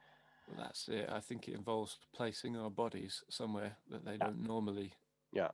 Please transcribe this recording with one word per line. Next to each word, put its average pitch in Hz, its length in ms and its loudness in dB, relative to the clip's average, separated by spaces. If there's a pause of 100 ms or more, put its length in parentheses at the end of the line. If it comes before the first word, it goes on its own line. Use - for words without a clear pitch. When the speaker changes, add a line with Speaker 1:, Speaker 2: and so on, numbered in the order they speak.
(460)
Speaker 1:
Well, - 200 -8
that's - 240 -6
it. 110 180 2
I 107 120 0
think - 280 -6
it - 60 -2
involves 107 440 0 (140)
placing 117 420 0
our 110 140 0
bodies 104 640 0
somewhere 107 480 0 (100)
that - 160 -6
they 104 120 -2
Speaker 2:
Yeah. 107 100 4
Speaker 1:
don't 113 160 0
normally 104 500 2 (400)
Speaker 2:
Yeah. 92 220 6